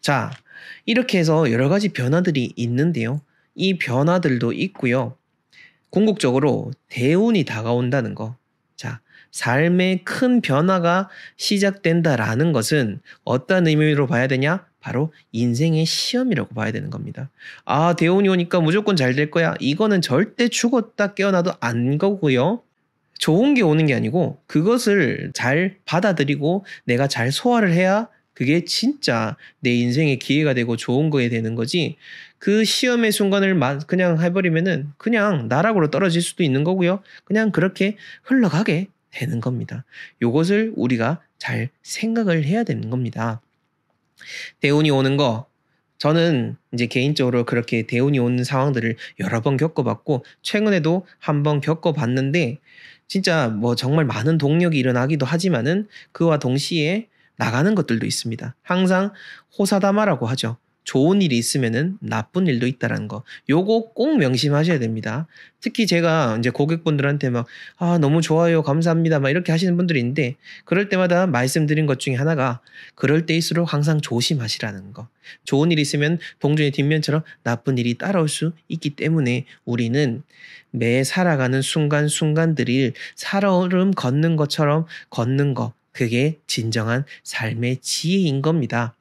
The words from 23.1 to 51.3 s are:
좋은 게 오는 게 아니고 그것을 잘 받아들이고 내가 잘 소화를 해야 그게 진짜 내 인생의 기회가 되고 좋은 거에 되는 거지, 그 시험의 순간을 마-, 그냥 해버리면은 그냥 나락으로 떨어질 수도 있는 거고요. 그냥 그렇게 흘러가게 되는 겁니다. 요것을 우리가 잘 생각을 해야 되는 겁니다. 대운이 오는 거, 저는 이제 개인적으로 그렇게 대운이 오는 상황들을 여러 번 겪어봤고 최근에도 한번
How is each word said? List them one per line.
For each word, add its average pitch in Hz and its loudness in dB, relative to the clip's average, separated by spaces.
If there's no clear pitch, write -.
좋은 226 4
게 240 4
오는 156 4
게 139 2
아니고 113 -2
그것을 180 2
잘 156 -2
받아들이고 160 0
내가 123 0
잘 123 -2
소화를 226 2
해야 190 2
그게 151 0
진짜 147 -2
내 120 0
인생의 123 2
기회가 143 0
되고 120 0
좋은 131 0
거에 135 0
되는 113 -2
거지, 143 -2
그 214 2
시험의 233 0
순간을 196 2
마-, 139 0
그냥 170 0
해버리면은 170 0
그냥 202 0
나락으로 160 2
떨어질 170 2
수도 - -4
있는 139 2
거고요. 185 0
그냥 214 0
그렇게 190 0
흘러가게 190 2
되는 - -6
겁니다. 127 -6
요것을 175 0
우리가 123 0
잘 120 -6
생각을 214 -2
해야 208 0
되는 110 -4
겁니다. 117 -4
대운이 147 4
오는 135 2
거, 127 0
저는 147 2
이제 120 -2
개인적으로 127 0
그렇게 117 -2
대운이 135 0
오는 123 0
상황들을 123 0
여러 135 -2
번 139 0
겪어봤고 131 -2
최근에도 190 0
한번 147 0